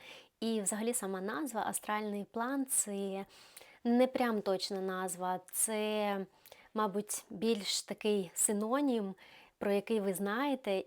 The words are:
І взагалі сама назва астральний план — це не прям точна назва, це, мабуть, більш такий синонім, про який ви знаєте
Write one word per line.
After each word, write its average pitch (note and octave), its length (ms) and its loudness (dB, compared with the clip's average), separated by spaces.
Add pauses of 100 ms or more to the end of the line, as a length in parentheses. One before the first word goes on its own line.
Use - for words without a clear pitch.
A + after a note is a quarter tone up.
(400)
І A3 220 0
взагалі A3 320 0
сама F#3+ 280 -2
назва A3+ 460 -2
астральний G#3 640 -2
план — C4 380 -2
це G3 560 -2 (580)
не A#3+ 240 6
прям A#3 340 2
точна F#3+ 400 0
назва, F#3 580 -2 (120)
це, G#3+ 680 0 (560)
мабуть, G#3 560 -2
більш G#3+ 520 0
такий G3+ 520 0
синонім, A3 840 2 (480)
про G3+ 80 2
який G3+ 280 2
ви G3 140 0
знаєте G#3 720 0